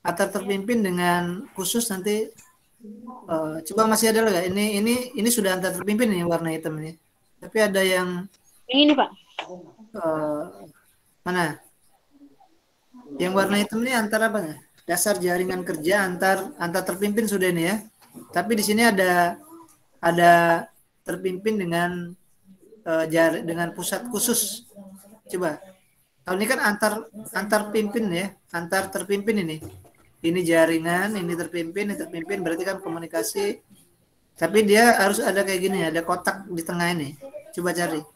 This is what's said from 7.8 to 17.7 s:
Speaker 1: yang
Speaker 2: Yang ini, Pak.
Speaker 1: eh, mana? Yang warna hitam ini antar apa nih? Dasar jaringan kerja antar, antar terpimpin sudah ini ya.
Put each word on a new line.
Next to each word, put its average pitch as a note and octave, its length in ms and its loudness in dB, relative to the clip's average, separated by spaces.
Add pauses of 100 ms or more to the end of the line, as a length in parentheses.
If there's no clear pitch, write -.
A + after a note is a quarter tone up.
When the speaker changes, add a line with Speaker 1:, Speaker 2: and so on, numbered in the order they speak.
Speaker 1:
yang F3+ 400 0 (440)
Speaker 2:
Yang C4+ 120 2
ini, D4 160 6
Pak. B3 140 2 (920)
Speaker 1:
eh, D#3 440 -2 (800)
mana? F3 360 -2 (1600)
Yang F3+ 160 -2
warna G3 240 4
hitam G#3+ 240 -2
ini C4 80 0
antar A3 320 2
apa G#3+ 160 0
nih? D#3 160 -8 (320)
Dasar F3+ 320 0
jaringan F3+ 440 0
kerja F3+ 440 0
antar, F#3 480 0
antar F3 320 -2
terpimpin G#3 400 0
sudah F#3 240 2
ini E3+ 160 2
ya. G3+ 80 0 (560)